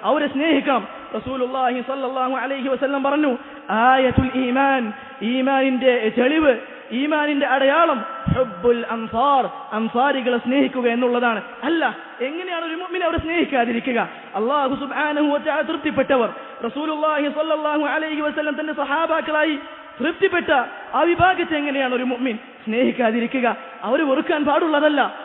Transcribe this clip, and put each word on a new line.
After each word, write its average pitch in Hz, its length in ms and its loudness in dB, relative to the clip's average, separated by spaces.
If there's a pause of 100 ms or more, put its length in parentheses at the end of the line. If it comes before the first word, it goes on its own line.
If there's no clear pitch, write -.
അവരെ 285 240 2
സ്നേഹിക്കണം. 277 600 0 (280)
റസൂലുള്ളാഹി 254 680 -2
സ്വല്ലല്ലാഹു 262 520 -4
അലൈഹി 269 340 -4
വസല്ലം 269 360 0
പറഞ്ഞു, 277 340 2 (320)
"ആയത്തുൽ 254 640 4
ഈമാൻ, 254 580 2 (280)
ഈമാനിന്റെ 254 960 2
തെളിവ്, 277 400 4 (340)
ഈമാനിന്റെ 294 540 0
അടയാളം 277 600 4 (320)
ഹുബ്ബുൽ 233 540 2
അൻസാർ, 226 580 2 (240)
അൻസാരികളെ 240 640 2
സ്നേഹിക്കുക 254 500 2
എന്നുള്ളതാണ്." 240 540 2 (220)
അല്ല, 302 340 0 (240)
എങ്ങനെയാണ് 330 440 -6
ഒരു 320 100 -6
മുഅ്മിൻ 359 280 -6
അവരെ 330 140 0
സ്നേഹിക്കാതിരിക്കുക? 247 920 -2 (260)
അല്ലാഹു 262 400 0
സുബ്ഹാനഹു 285 480 -2
വ 294 140 2
തആല 302 240 -2
തൃപ്തിപ്പെട്ടവർ, 277 680 0 (360)
റസൂലുള്ളാഹി 302 640 -2
സ്വല്ലല്ലാഹു 302 520 0
അലൈഹി 302 400 -2
വസല്ലം 302 380 -2
തന്റെ 302 140 -4
സഹാബാക്കളായി 302 840 0 (420)
തൃപ്തിപ്പെട്ട 339 500 2 (440)
ആ 262 60 4
വിഭാഗത്തെ 339 560 2
എങ്ങനെയാണ് 277 380 0
ഒരു 247 80 0
മുഅ്മിൻ 247 340 -2 (280)
സ്നേഹിക്കാതിരിക്കുക? 233 880 0 (280)
അവര് 254 200 2
വെറുക്കാൻ 294 420 0
പാടുള്ളതല്ല. 294 800 2